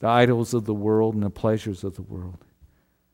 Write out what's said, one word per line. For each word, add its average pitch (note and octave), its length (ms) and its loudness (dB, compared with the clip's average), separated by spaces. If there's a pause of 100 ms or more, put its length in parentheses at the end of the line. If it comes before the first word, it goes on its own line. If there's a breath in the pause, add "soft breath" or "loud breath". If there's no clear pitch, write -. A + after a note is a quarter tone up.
the G#2+ 80 -2
idols A#2+ 440 4
of A#2 140 0
the G#2+ 80 -2
world G#2+ 400 2
and G#2+ 80 -2
the G2+ 80 -2
pleasures G#2+ 520 -2
of F#2+ 140 -8
the F#2+ 60 -12
world. F2+ 420 -14 (680)